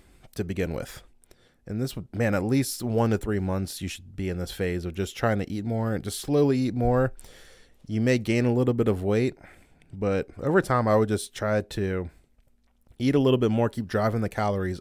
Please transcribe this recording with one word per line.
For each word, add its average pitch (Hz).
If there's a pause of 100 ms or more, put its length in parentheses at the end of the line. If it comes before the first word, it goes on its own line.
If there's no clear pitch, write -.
(360)
to 107
begin 87
with. - (600)
And 104
this 135
would, 107
man, 107
at 92
least 131
one 117
to 110
three 104
months 95
you 92
should 92
be 95
in 87
this 90
phase 90
of 85
just 92
trying 110
to 95
eat 104
more, 113
just -
slowly 143
eat 127
more. 123 (760)
You 107
may 127
gain 117
a 120
little 127
bit -
of 92
weight, 107 (560)
but 98 (100)
over 165
time 123
I 107
would 110
just -
try 107
to 95 (920)
eat 135
a 143
little 131
bit 117
more, 113
keep 110
driving 107
the 104
calories 95